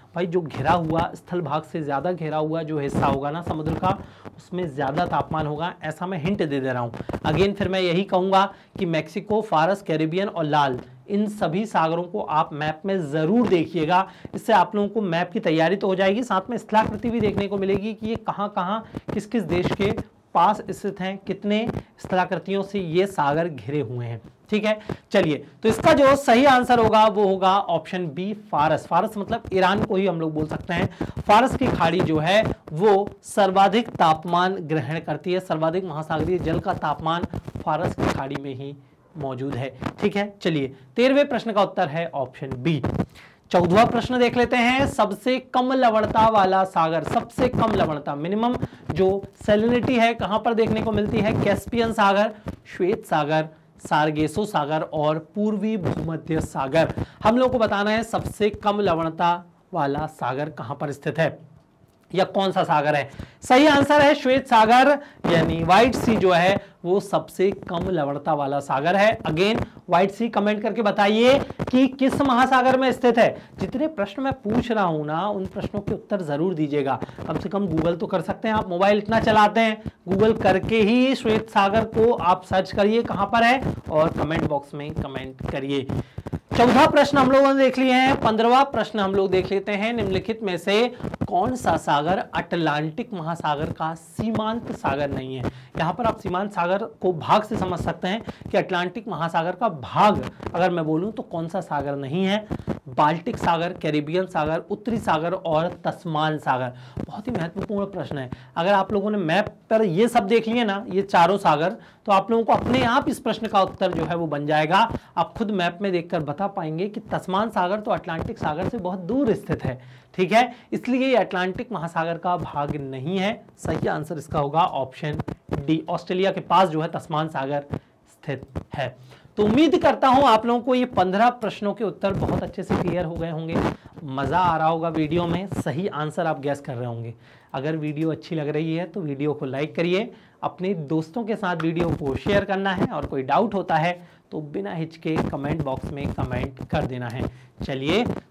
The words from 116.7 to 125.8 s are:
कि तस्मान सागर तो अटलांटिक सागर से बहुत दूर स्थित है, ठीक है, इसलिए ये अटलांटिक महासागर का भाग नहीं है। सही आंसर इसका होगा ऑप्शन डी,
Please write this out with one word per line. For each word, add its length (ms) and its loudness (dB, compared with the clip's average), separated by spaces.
कि 140 -10
तस्मान 480 -2
सागर 300 -2
तो 100 -8
अटलांटिक 480 -4
सागर 300 -4
से 100 -6
बहुत 220 -6
दूर 340 0
स्थित 300 -6
है, 140 -6
ठीक 180 0
है, 200 4
इसलिए 360 0
ये 80 4
अटलांटिक 560 -2
महासागर 460 -4
का 200 -2
भाग 420 -6
नहीं 380 -6
है। 160 0
सही 300 -4
आंसर 300 -6
इसका 200 -6
होगा 220 0
ऑप्शन 600 -4
डी, 320 -2